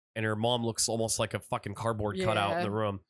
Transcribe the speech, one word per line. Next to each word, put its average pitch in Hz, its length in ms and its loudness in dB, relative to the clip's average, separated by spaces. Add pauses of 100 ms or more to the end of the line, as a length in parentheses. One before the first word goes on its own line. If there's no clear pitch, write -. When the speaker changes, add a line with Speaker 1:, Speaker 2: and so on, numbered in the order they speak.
(160)
Speaker 1:
and 110 100 -2
her 107 120 2
mom 117 280 2
looks 113 220 0
almost 113 320 0
like 113 140 0
a 107 60 0
fucking 107 360 -6
cardboard 104 420 -2
cutout 104 360 2
in - 60 0
Speaker 2:
Yeah. - 40 0
Speaker 1:
the 104 80 -2
room. 104 380 -2